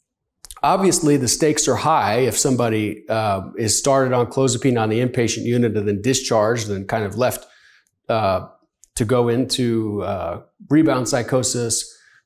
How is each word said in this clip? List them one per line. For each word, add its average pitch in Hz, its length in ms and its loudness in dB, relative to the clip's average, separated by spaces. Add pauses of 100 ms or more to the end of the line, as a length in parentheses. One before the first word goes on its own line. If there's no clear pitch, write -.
(640)
obviously, 156 540 2
the 127 120 -2
stakes 151 400 0
are 127 80 2
high 117 420 2
if 123 180 0
somebody, 117 720 0
uh, 107 340 0 (140)
is 110 220 -2
started 135 340 2
on 120 140 2
clozapine 123 540 0
on 110 80 0
the 110 100 0
inpatient 123 460 -2
unit 120 320 2
and 104 100 -2
then 101 160 -2
discharged 117 680 0
and 98 200 -6
kind 113 160 -2
of 95 120 -8
left, 120 300 -2 (640)
uh, 98 380 0 (500)
to 123 80 -2
go 120 240 2
into, 117 760 0
uh, 90 380 -6 (280)
rebound 139 400 2
psychosis. 120 800 -2 (380)